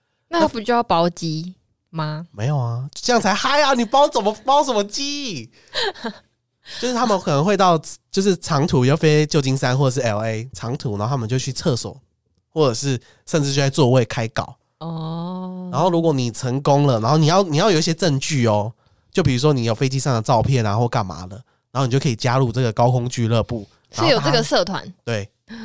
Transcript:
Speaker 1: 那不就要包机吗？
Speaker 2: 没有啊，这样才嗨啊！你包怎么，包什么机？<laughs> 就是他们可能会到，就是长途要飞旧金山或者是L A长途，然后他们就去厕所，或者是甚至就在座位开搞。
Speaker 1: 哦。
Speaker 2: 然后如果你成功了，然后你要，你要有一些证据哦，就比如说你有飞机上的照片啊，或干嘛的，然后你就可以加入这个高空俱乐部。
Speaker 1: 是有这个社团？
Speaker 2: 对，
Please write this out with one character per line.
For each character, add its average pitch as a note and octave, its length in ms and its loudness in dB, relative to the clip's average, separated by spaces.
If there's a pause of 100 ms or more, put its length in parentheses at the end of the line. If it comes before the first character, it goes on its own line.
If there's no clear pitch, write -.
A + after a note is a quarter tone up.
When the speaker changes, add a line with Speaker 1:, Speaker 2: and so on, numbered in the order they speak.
(300)
Speaker 1:
那 E4 180 2
不 B3 120 -8
就 A3 140 -2
要 A#3 100 2
包 F3 260 2
机 E3 460 -6 (360)
吗？ D#3 400 -8
Speaker 2:
没 G#2 160 -4
有 D3 100 0
啊， B2 360 -4
这 - 200 -2
样 A3+ 80 4
才 F#3+ 120 2
嗨 C4+ 280 2
啊！ C#4 140 4
你 A#3+ 100 2
包 C#4 220 4
怎 C#4 160 -2
么， G#3 200 0
包 C#4+ 200 4
什 B3+ 100 -2
么 G#3 100 0
机？ A#3+ 720 -8
<laughs> - 80 -20 (1160)
就 A#3+ 80 -4
是 B3+ 60 -2
他 A#3+ 120 0
们 G#3 140 2
可 F3+ 100 -4
能 C#3+ 140 2
会 G3 140 2
到， F3+ 200 4 (320)
就 G3 120 -2
是 F#3+ 160 2
长 C#3 280 0
途 B2+ 200 2
要 C3+ 100 4
飞 D3+ 300 4
旧 D3+ 160 0
金 C3+ 160 -2
山 B2+ 200 0
或 C#3 120 2
者 B2 100 -2
是 A#2+ 80 0
L G#2+ 160 -2
A A2+ 300 -6
长 A#2 240 -8
途， A#2 140 -6
然 G2+ 100 -4
后 G#2 60 -2
他 C3+ 100 -2
们 A2+ 100 -4
就 B2 100 -2
去 C3 140 -4
厕 C3 240 -2
所， - 240 -8 (500)
或 D#3 200 2
者 A2+ 40 2
是 C3+ 280 -2 (240)
甚 D#3 180 0
至 C#3 80 -2
就 C#3 100 0
在 C#3 80 2
座 C3+ 200 2
位 B2 160 4
开 A2+ 240 -4
搞。 - 260 -8 (220)
Speaker 1:
哦。 F3 960 -8
Speaker 2:
然 C#3 80 0
后 F#3 80 4
如 E3+ 120 2
果 E3 120 2
你 B2+ 180 0
成 B2+ 300 -4
功 C#3+ 260 4
了， A#2 140 2
然 A2+ 100 2
后 D#3 60 4
你 D#3+ 80 4
要， F3+ 180 4
你 D3+ 140 -2
要 G3+ 120 2
有 E3+ 80 4
一 D#3 40 2
些 E3 120 0
证 D3+ 240 0
据 C3 300 0
哦， G#2 240 0 (400)
就 F#3 100 2
比 C#3 120 2
如 A#2+ 80 0
说 D3+ 100 4
你 B2+ 140 0
有 A#2 100 0
飞 B2 140 0
机 C3+ 100 -2
上 C3 160 0
的 A2+ 60 0
照 A#2 200 2
片 A#2+ 240 2
啊， G2+ 120 0
或 A#2+ 100 2
干 A2+ 180 -2
嘛 F2 220 -12
的， F#2 80 -16 (340)
然 B2 120 -4
后 C3+ 40 0
你 A#2 60 -4
就 C3+ 80 0
可 D#3 80 0
以 A#2+ 80 0
加 B2 220 0
入 C3+ 120 2
这 A#2 120 -2
个 A#2 100 0
高 A#2+ 180 2
空 B2 200 0
俱 A#2 180 -2
乐 A2+ 160 2
部。 G#2+ 240 -8 (240)
Speaker 1:
是 - 160 0
有 C#4 140 4
这 C#3 100 0
个 A#3 100 4
社 A3+ 220 0
团？ F#3 280 -8 (120)
Speaker 2:
对， G#2+ 260 -6 (360)